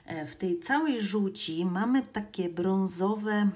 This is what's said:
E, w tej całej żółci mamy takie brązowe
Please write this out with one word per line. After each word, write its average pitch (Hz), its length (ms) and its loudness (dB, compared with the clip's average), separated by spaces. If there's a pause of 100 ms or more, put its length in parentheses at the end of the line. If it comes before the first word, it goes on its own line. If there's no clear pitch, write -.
E, 156 200 -8
w - 100 -12
tej 175 240 0
całej 277 420 0
żółci 190 640 -2
mamy 220 380 2
takie 196 460 -6
brązowe 190 1080 2